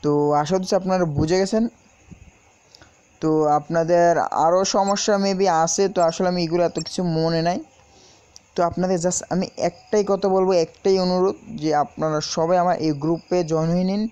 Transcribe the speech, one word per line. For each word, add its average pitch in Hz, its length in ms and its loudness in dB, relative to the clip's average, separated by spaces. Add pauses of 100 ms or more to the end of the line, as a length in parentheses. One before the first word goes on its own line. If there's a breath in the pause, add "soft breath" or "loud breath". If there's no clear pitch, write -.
তো 151 80 0 (300)
আশা 151 140 -2
হচ্ছে 185 200 -2
আপনারা 185 300 0 (120)
বুঝে 160 240 0
গেছেন। 220 220 0 (1600 loud breath)
তো 160 80 0 (280)
আপনাদের 170 540 2 (340)
আরও 180 140 4 (160)
সমস্যা 202 380 0 (120)
maybe 196 200 0 (180)
আছে, 185 200 0 (120)
তো 185 40 0 (100)
আসলে 180 240 -2
আমি 180 100 -2
এগুলো 170 260 0
এত - 80 -8 (100)
কিছু - 140 -6 (160)
মনে 165 300 0
নাই। 185 120 -2 (960 loud breath)
তো - 40 -2 (100)
আপনাদের 185 360 -2
just 180 160 -2 (120)
আমি 185 120 -2 (240)
একটাই - 420 -2
কথা 196 240 0
বলবো, 185 160 2 (140)
একটাই 190 300 0 (100)
অনুরোধ 180 300 0 (260)
যে 156 80 -2 (140)
আপনারা 156 340 -4 (180)
সবাই 170 280 0
আমার 175 120 2 (100)
এই 156 80 0 (100)
গ্রুপে 170 340 -2 (140)
জয়েন 160 220 0
হয়ে 185 180 0
নিন। 208 200 -2